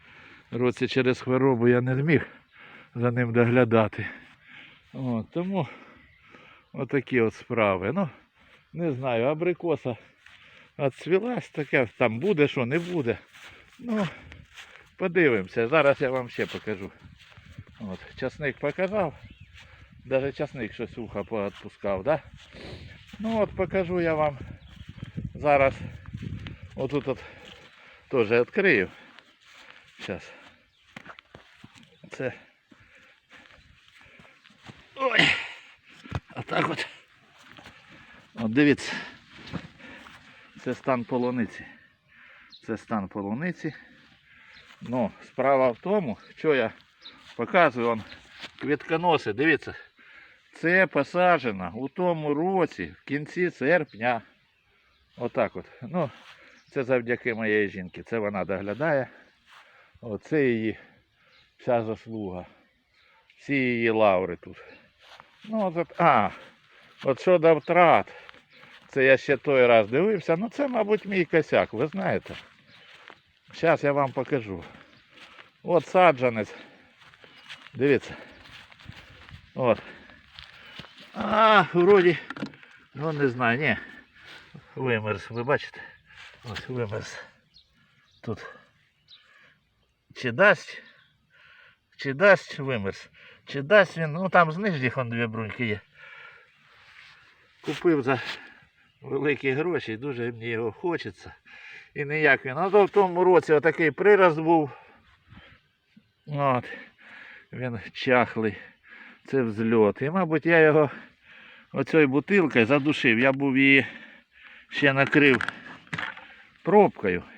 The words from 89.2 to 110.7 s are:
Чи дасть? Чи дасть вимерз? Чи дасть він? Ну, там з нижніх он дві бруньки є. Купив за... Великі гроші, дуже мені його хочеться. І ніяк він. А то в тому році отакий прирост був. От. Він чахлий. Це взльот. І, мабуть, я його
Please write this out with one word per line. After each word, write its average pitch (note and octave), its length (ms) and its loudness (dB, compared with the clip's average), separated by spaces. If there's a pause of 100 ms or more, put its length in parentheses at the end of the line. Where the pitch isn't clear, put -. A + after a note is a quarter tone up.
Чи B2 160 -6
дасть? F3+ 520 2 (1160)
Чи C#3 160 -6
дасть F#3 460 4
вимерз? A#2 500 -6 (360)
Чи C#3 160 -8
дасть F3+ 360 4
він? D#3+ 140 -4
Ну, F3+ 180 -6
там E3+ 220 4
з D#3 60 -8
нижніх D#3 400 -2
он A#2+ 120 -4
дві A#2 180 -2
бруньки A2+ 380 -6
є. G#2+ 140 -4 (1800)
Купив D3+ 400 0
за... B2 200 0 (800)
Великі C#3 500 -2
гроші, C#3 460 -4
дуже A#2+ 340 -8
мені A2+ 180 -12
його A2+ 220 -4
хочеться. - 640 -10 (600)
І D3 120 -6
ніяк D3 400 2
він. C3+ 120 -8
А F#3 120 -2
то G3+ 160 6
в - 40 -2
тому F3+ 340 2
році F3 300 6
отакий D#3+ 380 2
прирост F#3 480 4
був. D#3+ 320 2 (1600)
От. C#3 380 -2 (880)
Він A#2+ 260 -8 (140)
чахлий. A2+ 640 2 (680)
Це C3+ 160 0
взльот. A2+ 600 2
І, C3+ 80 -2
мабуть, D#3+ 360 -2
я E3 140 6
його D3+ 320 6 (800)